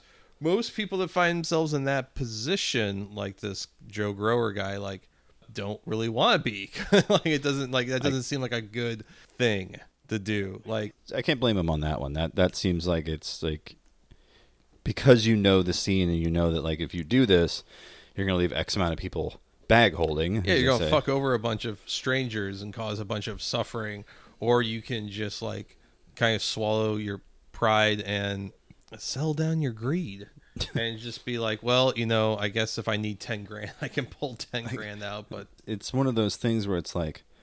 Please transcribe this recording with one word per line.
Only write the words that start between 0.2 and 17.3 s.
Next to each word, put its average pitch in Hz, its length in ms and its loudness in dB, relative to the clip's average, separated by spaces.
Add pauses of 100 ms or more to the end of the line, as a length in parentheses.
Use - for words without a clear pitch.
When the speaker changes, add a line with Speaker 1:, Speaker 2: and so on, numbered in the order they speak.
Speaker 1:
most 190 360 -2
people 190 220 -4
that 185 140 -2
find 175 260 4
themselves 160 380 0
in 139 80 0
that 135 320 -2
position, 110 960 -2
like 101 280 -6
this 98 260 -8 (180)
Joe 104 280 -4
Grower 110 380 2
guy, 98 260 -4
like, 98 300 -10 (460)
don't 101 320 -4
really 113 240 -2
wanna 160 300 2
be. 101 320 -6 (100)
<laughs> - 100 -4 (160)
Like, 196 200 4
it 147 160 2
doesn't, 139 260 -2
like, 127 200 0
that 127 140 0
Speaker 2:
I 143 60 2
Speaker 1:
doesn't 131 140 0
seem 139 180 -4
like 120 100 -4
a 117 100 -2
good 113 420 -6 (340)
thing 98 380 2 (320)
to 110 100 -2
do. 98 480 -4
Like, 107 300 -4 (200)
Speaker 2:
I 131 60 0
can't 131 180 0
blame 113 180 4
him 82 120 2
on 78 120 2
that 76 200 -2
one. 69 120 -6
That, 78 220 -2
that 90 200 4
seems 87 320 0
like 82 200 0
it's, - 360 -6
like, 78 320 -6 (1080)
because 113 440 8
you 113 80 6
know 98 260 6
the 87 120 0
scene 95 360 2
and 85 80 2
you 82 140 0
know 85 200 4
that, 80 120 0
like, 80 160 -2
if 80 160 -6
you 87 80 -4
do 120 240 4
this, 85 360 4 (520)